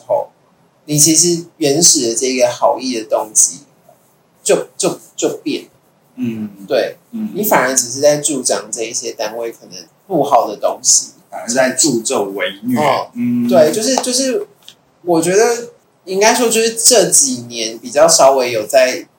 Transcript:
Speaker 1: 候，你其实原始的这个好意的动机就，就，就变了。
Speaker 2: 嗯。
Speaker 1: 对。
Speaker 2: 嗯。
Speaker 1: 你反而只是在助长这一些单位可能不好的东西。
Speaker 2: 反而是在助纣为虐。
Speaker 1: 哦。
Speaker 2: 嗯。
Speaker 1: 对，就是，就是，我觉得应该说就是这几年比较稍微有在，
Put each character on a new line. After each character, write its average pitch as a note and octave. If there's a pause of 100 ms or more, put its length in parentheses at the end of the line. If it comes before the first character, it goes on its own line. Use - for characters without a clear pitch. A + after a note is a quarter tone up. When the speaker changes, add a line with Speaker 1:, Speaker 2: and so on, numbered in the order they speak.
Speaker 1:
候， - (560)
你 D3+
其 D#3+
实 E3+ (120)
原 D3
始 C3+
的 A2+
这 B2+
个 A#2+
好 A#2
意 B2+
的 G#2+
动 A2
机 - (840)
就， - (100)
就， - (160)
就 -
变 B2+
了。 - (460)
Speaker 2:
嗯。 A2 (180)
Speaker 1:
对。 A#2 (140)
Speaker 2:
嗯。 A2
Speaker 1:
你 -
反 -
而 C3
只 B2
是 C3
在 D3
助 D3
长 A2
这 A#2
一 A#2
些 A#2
单 A2
位 A#2
可 -
能 F2 (280)
不 E3
好 A#2
的 G#2
东 F#2+
西。 - (180)
Speaker 2:
反 F#2+
而 G2+
是 A#2+
在 C3
助 A#2+
纣 A2+
为 G2
虐。 B2
Speaker 1:
哦。 C3+
Speaker 2:
嗯。 A#2+
Speaker 1:
对， -
就 G#3+
是， B3+
就 B3
是， B3 (560)
我 F3
觉 F3
得 A#3 (360)
应 F#3+
该 A3+
说 A#3+
就 A3
是 A3+
这 G3+
几 B2+
年 A2+
比 B2+
较 D3
稍 C#3
微 B2
有 G#2+
在， B2+ (120)